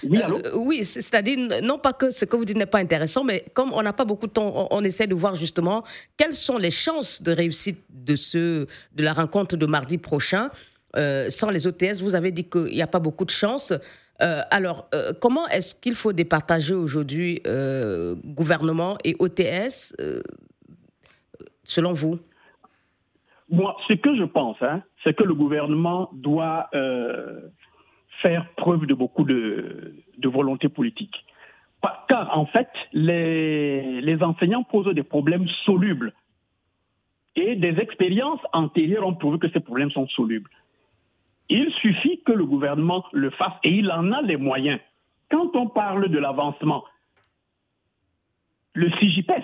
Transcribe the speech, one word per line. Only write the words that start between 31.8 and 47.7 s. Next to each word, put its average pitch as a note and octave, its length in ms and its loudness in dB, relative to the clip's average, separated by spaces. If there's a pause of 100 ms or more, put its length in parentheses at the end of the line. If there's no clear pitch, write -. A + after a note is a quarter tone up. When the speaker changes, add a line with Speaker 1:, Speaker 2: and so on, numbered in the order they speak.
Speaker 1:
Pa-, - 280 -4
car, G#3+ 300 2
en D3+ 80 2
fait, A#3+ 220 2 (240)
les, D3+ 1120 0
les D#3+ 200 2
enseignants F3 400 2
posent G3 320 0
des C#3+ 80 0
problèmes D#3+ 460 0 (160)
solubles. F3+ 480 2 (1200)
Et A#3+ 220 0
des F3 240 2
expériences A#3 600 0 (120)
antérieures E3+ 540 2
ont F3+ 80 0
prouvé D#3 240 0
que E3 120 0
ces - 100 0
problèmes C3+ 300 -2
sont C3+ 180 -2
solubles. A2+ 420 -2 (1000)
Il C#4 320 2
suffit C4 440 2
que A#3 80 4
le G3 120 4
gouvernement C#3+ 680 2
le C#3 180 0
fasse F#3 240 -2 (100)
et D#3+ 60 6
il G3 200 4
en E3+ 220 2
a C#4+ 100 0
les F3+ 140 0
moyens. C3+ 420 0 (520)
Quand E4+ 260 2
on B3 100 2
parle G3 420 0
de D3+ 100 2
l'avancement, C#3+ 640 0 (1900)